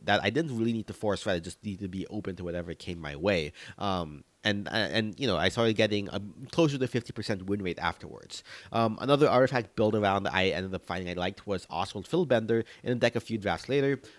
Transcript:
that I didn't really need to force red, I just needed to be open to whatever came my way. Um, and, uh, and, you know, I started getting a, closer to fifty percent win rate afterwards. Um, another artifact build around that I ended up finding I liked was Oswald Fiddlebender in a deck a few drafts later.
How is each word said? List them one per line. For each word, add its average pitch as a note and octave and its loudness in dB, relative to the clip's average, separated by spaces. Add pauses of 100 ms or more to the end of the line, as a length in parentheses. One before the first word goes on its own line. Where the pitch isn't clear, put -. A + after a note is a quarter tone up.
that G2+ 4
I G2+ 2
didn't C#3 -2
really A2+ 2
need A2 -4
to G#2+ -12
force G2+ -2
red, F#2+ 2
I F2 0
just E2+ -12
needed G2 -6
to G2 -6
be F2+ -6
open G2 -6
to F#2 -10
whatever E2+ -6
came E2+ -8
my D2 -6
way. D#2+ 0 (240)
Um, F2 -4 (200)
and, G2+ 0
uh, - -6
and, G#2+ -2
you C3+ -2
know, F#2 2
I F#2 4
started A2+ 2
getting G#2 2
a, G2 -6 (320)
closer D3 4
to B2+ 0
fifty - -4
percent G2+ -4
win G2+ 0
rate F2+ -4
afterwards. D2+ -6 (280)
Um, A2+ 2
another C#3+ 6
artifact B2+ 4
build G#2+ 4
around G2 2
that - -2
I F#2+ 4
ended F#2 -2
up F2+ -8
finding F#2 -4
I - -4
liked F2+ -4
was G2 -4
Oswald F#2 -4
Fiddlebender A#2 2 (180)
in A#2+ -4
a B2+ 2
deck A#2 2
a A2+ 2
few A2+ -4
drafts F#2+ -2
later. C#3 2 (200)